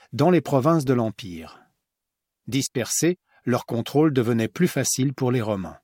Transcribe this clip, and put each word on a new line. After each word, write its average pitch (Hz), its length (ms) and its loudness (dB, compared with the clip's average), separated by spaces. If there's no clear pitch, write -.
dans 143 160 4
les 170 120 6
provinces 143 440 2
de 135 80 2
l'Empire. 107 680 -6
Dispersés, 135 720 -2
leur 123 200 0
contrôle 139 480 0
devenait 117 340 2
plus 170 200 0
facile 131 480 -2
pour 127 160 0
les 127 100 0
Romains. 98 420 -6